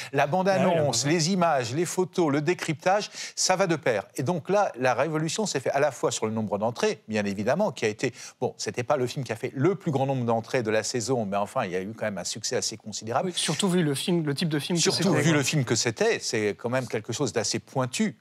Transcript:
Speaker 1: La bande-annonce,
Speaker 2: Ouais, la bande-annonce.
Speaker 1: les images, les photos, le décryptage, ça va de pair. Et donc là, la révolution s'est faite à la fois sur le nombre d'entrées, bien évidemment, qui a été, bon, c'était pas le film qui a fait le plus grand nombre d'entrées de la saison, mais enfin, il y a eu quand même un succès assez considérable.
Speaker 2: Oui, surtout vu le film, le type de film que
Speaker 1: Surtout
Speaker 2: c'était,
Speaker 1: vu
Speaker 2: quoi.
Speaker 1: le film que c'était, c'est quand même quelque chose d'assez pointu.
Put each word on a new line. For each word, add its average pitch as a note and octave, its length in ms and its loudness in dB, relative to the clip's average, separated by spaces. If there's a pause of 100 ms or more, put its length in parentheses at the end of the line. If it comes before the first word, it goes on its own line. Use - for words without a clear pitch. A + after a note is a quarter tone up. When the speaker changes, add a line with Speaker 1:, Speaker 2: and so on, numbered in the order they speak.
(140)
Speaker 1:
La C#3+ 120 4
bande-annonce, F#3 380 2
Speaker 2:
Ouais, F#3 60 4
la E3+ 100 2
bande-annonce. C3+ 260 0
Speaker 1:
les E3 260 2
images, D3 420 2
les E3+ 100 0
photos, E3+ 480 0
le D3 80 2
décryptage, F3+ 720 0 (260)
ça F#3 200 2
va F#3+ 100 2
de E3 100 2
pair. A#2 300 0 (100)
Et D3+ 60 -2
donc E3 260 -2
là, G3 300 2
la B2+ 160 2
révolution D#3 500 0
s'est D3 160 -2
faite C3 140 -2
à C#3+ 60 0
la D3 100 4
fois C3 200 -2
sur - 140 -2
le A2 80 -2
nombre G#2+ 240 -2
d'entrées, B2 520 -2
bien G#2 180 0
évidemment, B2 460 0
qui - 120 -4
a A2 40 2
été, G#2+ 260 -2 (260)
bon, B2 160 -2
c'était A2 260 -6
pas D3 140 2
le B2+ 100 0
film C3+ 160 -6
qui A2+ 100 -6
a G#2+ 40 -2
fait - 180 -6
le D3+ 200 2
plus E3 160 -4
grand C3+ 160 0
nombre C3+ 180 0
d'entrées A#2 380 0
de G#2+ 80 0
la A2 120 2
saison, A#2+ 440 -2
mais G2 100 -4
enfin, G#2 300 -2
il F2 60 -4
y F2+ 40 -2
a F#2+ 60 0
eu G#2 100 -8
quand A2+ 140 -8
même G#2 100 -4
un F2+ 80 -6
succès - 320 -4
assez G#2+ 220 -2
considérable. A#2+ 500 -4
Speaker 2:
Oui, F3 80 -6
surtout F#3 320 0
vu F3+ 140 4
le D3 120 2
film, E3+ 300 0
le D3 100 0
type D#3+ 140 -2
de D3+ 100 0
film E3+ 200 -2
que D#3+ 40 2
Speaker 1:
Surtout F3 200 2
Speaker 2:
c'était, D#3+ 180 4
Speaker 1:
vu C#3+ 80 2
Speaker 2:
quoi. E3 80 6
Speaker 1:
le C#3+ 60 4
film C3 240 0
que B2 80 2
c'était, C3 460 2
c'est G#2 340 0
quand A#2 160 -6
même B2+ 180 -2
quelque A2+ 240 -6
chose A2 220 -2
d'assez A2 240 0
pointu. C3+ 640 -2